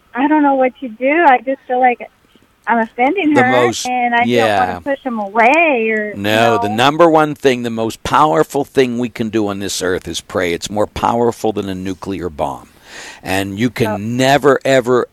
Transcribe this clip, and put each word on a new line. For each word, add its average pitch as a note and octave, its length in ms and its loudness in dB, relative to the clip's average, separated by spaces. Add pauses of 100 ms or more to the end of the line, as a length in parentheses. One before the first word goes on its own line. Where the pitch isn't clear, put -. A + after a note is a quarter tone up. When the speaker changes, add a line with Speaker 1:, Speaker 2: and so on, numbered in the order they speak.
(160)
Speaker 1:
"I C4 120 -2
don't D4+ 160 2
know C#4 120 2
what C4 240 0
to C4+ 100 -10
do." C#4 380 0
I B3+ 120 4
just C4 280 -6
feel B3+ 120 -2
like B3 280 0 (600)
I'm A#3 120 2
offending D4 540 0
Speaker 2:
The C4 100 4
Speaker 1:
her, B3+ 80 2
Speaker 2:
most, B3 360 0
Speaker 1:
and A#3+ 260 -2
I A#3 120 2
Speaker 2:
yeah. G#3 320 2
Speaker 1:
don't F3+ 100 2
wanna C#4 280 -6
push - 80 -14
him A#3+ 160 -6
away. A#3 720 0
Or, G#3 260 -4
Speaker 2:
No, A2 380 2
Speaker 1:
you A2 80 0
Speaker 2:
the G#2 80 -2
Speaker 1:
know. G#2+ 60 -4
Speaker 2:
number D3+ 340 4
one D#3 260 4
thing, B2 280 0
the A#2+ 80 -4
most A2+ 320 -6
powerful D3+ 600 2
thing B2 360 0
we B2 100 -2
can A2 200 -6
do G#2 180 0
on G2 120 -4
this F#2+ 220 -6
earth F2+ 260 -2
is E2+ 140 -8
pray. F2+ 320 -2
It's - 160 -8
more G#2 180 -2
powerful A2+ 640 -2
than G2+ 160 -6
a F#2+ 80 -6
nuclear F#2 540 -8
bomb. C#2+ 400 -8 (540)
And G2 360 -4
you A#2+ 120 0
can A2+ 160 -4
Speaker 1:
Oh. G#2 100 -4
Speaker 2:
never, C3 640 2
ever, B2+ 500 2